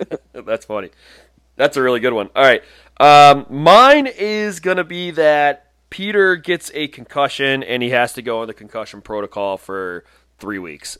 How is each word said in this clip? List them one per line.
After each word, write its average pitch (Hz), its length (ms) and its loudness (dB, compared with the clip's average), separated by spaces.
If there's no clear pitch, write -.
<laughs> - 320 -14
That's 113 320 -8
funny. 101 240 -12
That's 139 220 -2
a 135 40 -2
really 127 180 0
good 120 140 -2
one. 101 220 -6
All 135 80 2
right. 123 200 4
Um, 143 500 8
mine 240 580 4
is 214 520 -6
gonna 180 240 -4
be 175 280 -10
that 147 600 0
Peter 196 460 0
gets 170 380 -8
a 147 140 -8
concussion 135 760 -4
and 123 200 -6
he 120 80 -4
has 120 220 -2
to 127 80 -14
go 113 200 -8
on 113 60 -10
the 110 60 -16
concussion 104 480 -18
protocol 101 560 -8
for 92 460 -12
three 101 200 -10
weeks. 80 400 -16